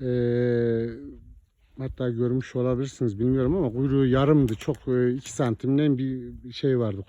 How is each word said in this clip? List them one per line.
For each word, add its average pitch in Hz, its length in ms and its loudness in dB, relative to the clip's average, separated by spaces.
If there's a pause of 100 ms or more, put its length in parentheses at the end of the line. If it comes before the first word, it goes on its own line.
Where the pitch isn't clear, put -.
Ee, 120 840 0 (920)
hatta 131 320 -4
görmüş 123 460 -2
olabilirsiniz, 123 640 -2
bilmiyorum 131 360 2
ama 156 160 0
kuyruğu 135 340 2
yarımdı. 131 500 4
Çok, - 320 -6
e, 123 260 2
iki 135 180 -8
santimden 135 680 0
bir 123 540 -8
şey 131 280 0
vardı 101 300 -2